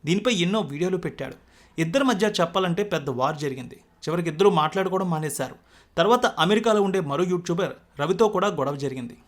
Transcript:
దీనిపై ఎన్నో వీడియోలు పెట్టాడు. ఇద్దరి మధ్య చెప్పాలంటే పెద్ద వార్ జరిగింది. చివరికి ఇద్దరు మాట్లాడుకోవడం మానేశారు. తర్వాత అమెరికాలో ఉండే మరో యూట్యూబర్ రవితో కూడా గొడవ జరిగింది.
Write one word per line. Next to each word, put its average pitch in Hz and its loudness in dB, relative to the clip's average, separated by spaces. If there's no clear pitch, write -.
దీనిపై 208 2
ఎన్నో 180 0
వీడియోలు 175 -2
పెట్టాడు. 143 -8
ఇద్దరి 170 2
మధ్య 220 2
చెప్పాలంటే 185 0
పెద్ద 160 -4
వార్ 131 0
జరిగింది. 135 -8
చివరికి 170 -6
ఇద్దరు 175 4
మాట్లాడుకోవడం 185 0
మానేశారు. 156 -4
తర్వాత 226 4
అమెరికాలో 214 2
ఉండే 190 0
మరో 147 0
యూట్యూబర్ 175 -4
రవితో 190 2
కూడా 202 2
గొడవ 143 -2
జరిగింది. 131 -8